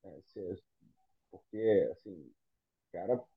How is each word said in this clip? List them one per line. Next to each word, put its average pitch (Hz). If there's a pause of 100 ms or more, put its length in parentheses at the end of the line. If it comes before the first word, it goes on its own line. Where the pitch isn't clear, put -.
É, 80
se, 95 (680)
porque, 107
assim, -
o -
cara 113 (120)